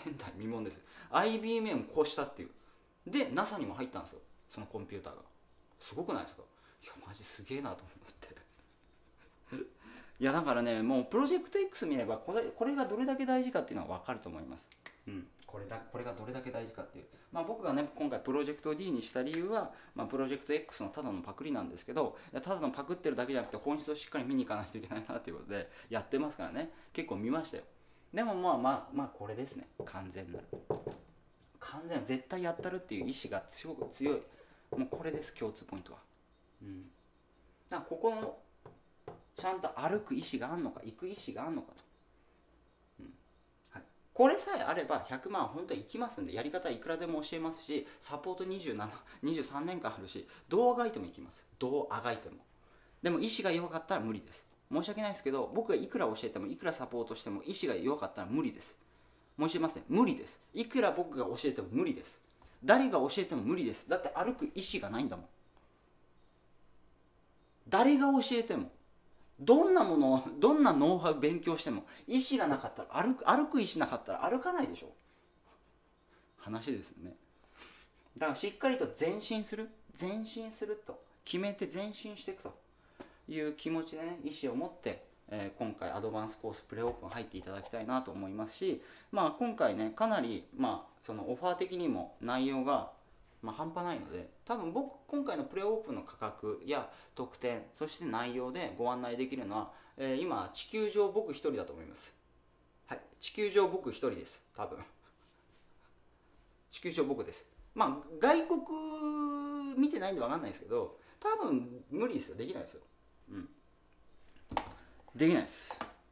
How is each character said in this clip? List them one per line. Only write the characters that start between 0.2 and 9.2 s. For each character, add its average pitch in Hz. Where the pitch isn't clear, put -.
未 107
聞 113
で 101
す。 -
ア 175
イ 226
ビ 226
ー 220
エ 196
ム 113
を -
超 151
し 147
た 147
っ -
て -
い -
う。 -
で、 269
ナ 185
サ 208
に 139
も 98
入 127
っ -
た 92
ん -
で -
す -
よ。 -
そ 107
の 101
コ 110
ン 101
ピ 101
ュ 92
ー -
タ 76
ー -
が。 -
す -
ご 170
く 170
な 110
い -
で -
す -
か？ -
い -
や、 -
マ 95
ジ 104
す -
げ 131
え 143
な 120
と 92
思 -
っ -
て。 -